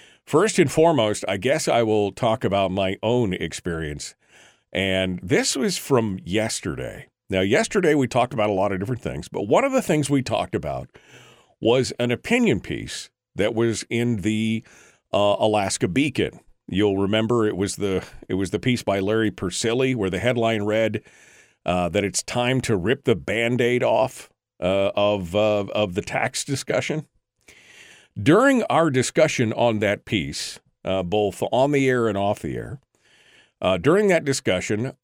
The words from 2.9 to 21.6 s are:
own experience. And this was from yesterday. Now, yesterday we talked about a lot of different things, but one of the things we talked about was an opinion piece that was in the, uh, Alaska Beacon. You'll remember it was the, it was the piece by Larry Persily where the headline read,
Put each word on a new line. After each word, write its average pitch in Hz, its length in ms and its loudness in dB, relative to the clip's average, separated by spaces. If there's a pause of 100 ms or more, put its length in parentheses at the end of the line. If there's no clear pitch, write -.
own 113 300 2
experience. 80 840 -6 (580)
And 95 500 -2
this 180 340 0
was 220 220 -2
from 113 440 0
yesterday. 85 840 -4 (240)
Now, 95 100 0
yesterday 156 540 2
we 135 140 2
talked 131 260 0
about 107 160 0
a 101 40 0
lot 98 180 0
of 95 60 -2
different 117 220 -4
things, 71 280 -8
but 95 160 -6
one 160 200 2
of 277 80 -2
the 262 80 2
things 151 300 0
we 139 120 2
talked - 320 -2
about 71 360 -6 (720)
was 117 380 2
an 120 120 0
opinion 185 500 2
piece - 480 -10 (280)
that 107 180 0
was 113 340 0
in 120 300 0
the, 110 460 0 (500)
uh, 101 240 4
Alaska 107 500 0
Beacon. 113 520 -2 (260)
You'll 98 320 2
remember 110 480 2
it 101 100 -2
was 95 200 -2
the, 95 280 -2 (240)
it - 60 -2
was 95 160 -2
the 107 80 -4
piece 123 240 0
by 101 160 0
Larry 107 320 0
Persily 117 640 -2
where 98 160 -2
the 90 80 -4
headline 113 460 0
read, 110 380 0 (600)